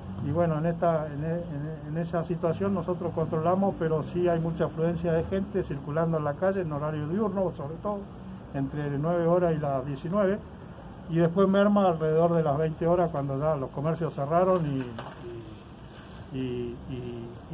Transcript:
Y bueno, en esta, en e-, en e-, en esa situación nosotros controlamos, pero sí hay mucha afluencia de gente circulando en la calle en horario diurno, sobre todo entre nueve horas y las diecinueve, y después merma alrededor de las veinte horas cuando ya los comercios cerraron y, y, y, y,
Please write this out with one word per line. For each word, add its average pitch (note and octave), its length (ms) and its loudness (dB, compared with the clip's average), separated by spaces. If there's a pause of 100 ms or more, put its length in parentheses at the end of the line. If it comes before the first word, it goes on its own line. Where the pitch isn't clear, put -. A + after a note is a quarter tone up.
(240)
Y C#3+ 60 -2
bueno, D#3+ 300 2
en D#3+ 80 0
esta, E3 400 2
en D3 160 -6
e-, E3 100 -2
en F3 60 -2
e-, D#3 500 -8
en D3+ 80 -4
esa E3+ 280 0
situación F3 500 0
nosotros F3 360 -2
controlamos, E3+ 680 2
pero D#3+ 240 2
sí F3 240 0
hay E3+ 120 4
mucha E3 260 0
afluencia E3 480 0
de E3 100 4
gente F#3+ 400 -2
circulando D#3 560 -2
en D3+ 60 -2
la D3 80 0
calle F#3+ 280 0
en D#3+ 100 -4
horario D3+ 360 -4
diurno, F#3+ 500 0
sobre D3+ 240 -8
todo G#3 160 -4 (560)
entre C#3 460 -2
nueve E3+ 260 2
horas E3+ 300 4
y - 20 0
las C#3 260 -2
diecinueve, F#3 540 0 (680)
y E3 100 -2
después E3+ 300 6
merma G3+ 400 6
alrededor E3 460 4
de E3 80 4
las D3 160 2
veinte D#3+ 300 0
horas E3+ 240 4
cuando C#3 260 -2
ya D#3 180 2
los C3 140 -2
comercios D#3 460 -2
cerraron E3+ 500 4
y, A#2+ 1700 -8
y, - 40 -6
y, B2 360 -4 (140)
y, A#2+ 400 -8 (240)